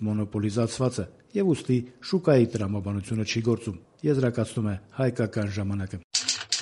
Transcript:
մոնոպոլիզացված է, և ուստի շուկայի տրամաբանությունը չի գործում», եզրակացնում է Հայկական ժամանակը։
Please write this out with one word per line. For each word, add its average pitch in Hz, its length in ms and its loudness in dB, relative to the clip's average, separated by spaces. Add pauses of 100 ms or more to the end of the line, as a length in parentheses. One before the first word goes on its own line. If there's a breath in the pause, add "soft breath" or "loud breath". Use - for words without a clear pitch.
մոնոպոլիզացված 107 880 0
է, 95 100 -4 (300)
և 196 160 2
ուստի 127 260 2 (300 loud breath)
շուկայի 147 480 6
տրամաբանությունը 101 720 -2
չի 117 160 -2
գործում», 113 360 0 (200)
եզրակացնում 120 720 0
է 95 40 -2 (200)
Հայկական 113 560 0
ժամանակը։ 98 460 -4 (640)